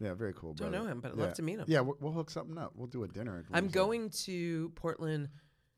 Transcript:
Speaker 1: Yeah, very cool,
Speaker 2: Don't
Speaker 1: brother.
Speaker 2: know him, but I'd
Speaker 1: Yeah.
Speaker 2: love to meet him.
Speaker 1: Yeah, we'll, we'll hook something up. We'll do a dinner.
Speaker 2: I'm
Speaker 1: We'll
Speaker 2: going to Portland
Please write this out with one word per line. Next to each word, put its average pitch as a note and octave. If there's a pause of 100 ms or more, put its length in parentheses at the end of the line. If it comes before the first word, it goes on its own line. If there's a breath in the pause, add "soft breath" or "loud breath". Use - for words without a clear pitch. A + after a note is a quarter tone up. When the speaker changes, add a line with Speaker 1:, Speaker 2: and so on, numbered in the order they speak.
Speaker 1:
Yeah, G2+
very G2+
cool, E2
Speaker 2:
Don't D#2+
Speaker 1:
brother. F#3+
Speaker 2:
know G#3
him, A#2+
but B2+
I'd -
Speaker 1:
Yeah. D3
Speaker 2:
love F3
to -
meet F3
him. E3+
Speaker 1:
Yeah, D#3
we'll, C3
we'll D3
hook D#3+
something D#3+
up. D#3
We'll A#2
do A#2+
a F#2
dinner. F#2
Speaker 2:
I'm F3+
Speaker 1:
We'll F#3+
Speaker 2:
going G#3+
to E3+
Portland D#3 (500 soft breath)